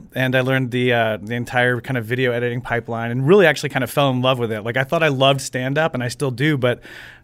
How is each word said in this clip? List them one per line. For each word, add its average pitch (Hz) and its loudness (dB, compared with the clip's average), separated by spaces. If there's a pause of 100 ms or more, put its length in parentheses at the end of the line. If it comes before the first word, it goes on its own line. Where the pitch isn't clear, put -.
(160)
and 127 0
I 131 4
learned 127 0
the, 123 2
uh, 110 2
the 104 -8
entire 123 0
kind 131 -4
of 117 -4
video 123 0
editing 120 -2
pipeline, 117 -4
and 127 -2
really 180 6
actually 147 0
kind 131 -2
of 117 -4
fell 143 0
in 127 0
love 127 0
with 117 -2
it. 107 -6
Like, 117 -4
I 131 0
thought 160 0
I 156 4
loved 135 4
stand-up, 139 -2
and 123 -4
I 123 -4
still 135 -4
do, 143 0
but 120 0 (440)